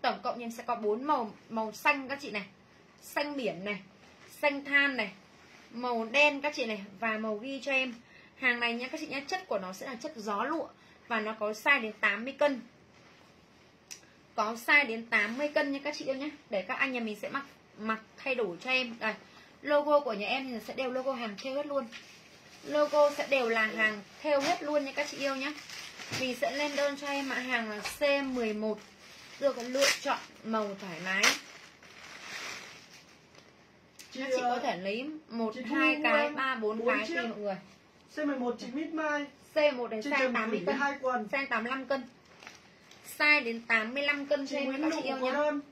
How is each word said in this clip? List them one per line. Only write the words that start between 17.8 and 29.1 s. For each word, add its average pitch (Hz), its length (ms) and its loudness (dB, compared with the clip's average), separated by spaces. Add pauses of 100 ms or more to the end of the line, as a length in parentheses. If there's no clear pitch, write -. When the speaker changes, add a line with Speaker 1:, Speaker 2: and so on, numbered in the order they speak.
Speaker 1:
thay 262 180 -2
đổi 202 260 -2
cho 254 100 -6
em. 254 280 0
Đây, 214 160 0 (480)
logo 294 380 6
của 247 120 -2
nhà 202 140 -4
em 262 220 -2
thì 240 180 -6
sẽ - 80 -8
đều 254 160 -2
logo 262 220 0
hàng 233 300 -4
thêu 269 120 -4
hết 294 120 -2
luôn. 277 200 -2 (760)
Logo 294 460 6
sẽ 285 200 -2
đều 262 180 4
là 226 180 2
hàng 214 360 0 (200)
thêu 294 180 4
hết 339 220 2
luôn 294 220 2
nha 269 80 -6
các 285 180 0
chị - 60 -10
yêu 269 200 0
nhá. 269 160 -4 (680)
Mình 254 200 -2
sẽ 269 100 0
lên 285 260 -2
đơn 277 240 2
cho 285 60 -6
em 277 220 -2
mã 254 100 -2
hàng 247 320 -2
là 208 100 -6
C 277 440 2
mười 247 300 -2
một. 214 240 -2 (640)